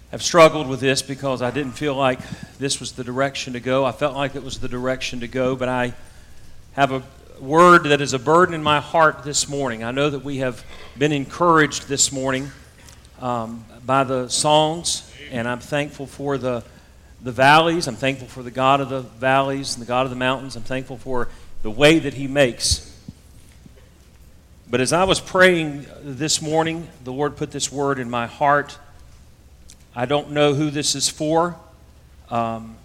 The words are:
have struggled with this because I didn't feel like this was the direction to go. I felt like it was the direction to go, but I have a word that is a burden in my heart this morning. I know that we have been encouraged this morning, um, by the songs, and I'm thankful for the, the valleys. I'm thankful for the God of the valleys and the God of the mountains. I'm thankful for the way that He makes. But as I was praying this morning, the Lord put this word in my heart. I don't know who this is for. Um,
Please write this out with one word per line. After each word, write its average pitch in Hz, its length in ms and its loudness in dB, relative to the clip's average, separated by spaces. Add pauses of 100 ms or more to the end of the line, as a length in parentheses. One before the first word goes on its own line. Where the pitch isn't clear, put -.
(120)
have 117 100 -10
struggled 156 460 6
with 131 140 -6
this 135 200 2
because 131 400 -6
I 123 80 -2
didn't 131 220 -4
feel 143 240 -4
like 131 240 2 (380)
this 135 240 -6
was 117 100 -10
the 127 140 -10
direction 131 480 -4
to 120 80 -8
go. 131 240 0
I 120 80 -2
felt 139 220 -4
like 139 200 -4
it 135 80 -10
was 131 160 -10
the 131 80 -4
direction 127 540 -6
to 117 80 -8
go, 127 260 -2
but 127 140 -4
I 123 240 -2 (800)
have 139 180 2
a 131 100 -4 (380)
word 165 460 8
that 147 160 4
is 127 100 -4
a 131 80 -2
burden 170 340 4
in 156 80 -6
my 151 200 2
heart 156 420 2
this 143 240 -4
morning. 135 340 -4
I 117 100 -4
know 143 180 0
that 135 160 -6
we 135 140 -6
have 127 220 -4 (360)
been 151 160 2
encouraged 151 720 2
this 135 240 0
morning, 135 400 -4 (680)
um, 117 420 -4 (220)
by 135 180 4
the 127 240 -2
songs, 156 840 0 (220)
and 120 160 -4
I'm 120 120 -4
thankful 143 460 -6
for 139 320 -4
the, 120 280 -4 (580)
the 127 80 -6
valleys. 160 560 6
I'm 113 80 -6
thankful 127 320 -4
for 127 160 -14
the 120 80 -12
God 131 300 4
of 127 80 -6
the 131 140 -6
valleys 135 720 0
and 120 60 -10
the 113 60 -12
God 127 180 0
of 131 40 -4
the 123 80 -8
mountains. 131 400 -4
I'm 110 60 -8
thankful 131 340 -8
for 123 320 -2 (320)
the 110 100 -2
way 147 280 6
that 127 160 -4
He 135 120 -6
makes. 131 600 0 (1800)
But 123 100 0
as 131 120 0
I 175 120 2
was 185 140 2
praying 165 680 4 (160)
this 147 400 -4
morning, 160 440 -2 (160)
the 127 80 -10
Lord 143 260 -4
put 151 120 -6
this 139 220 -8
word 139 260 -2
in 120 100 -6
my 120 200 -2
heart. 143 500 0 (1160)
I 123 100 -4
don't 147 240 0
know 147 240 2
who 151 160 0
this 139 240 -2
is 135 160 -4
for. 165 480 0 (720)
Um, 113 560 -4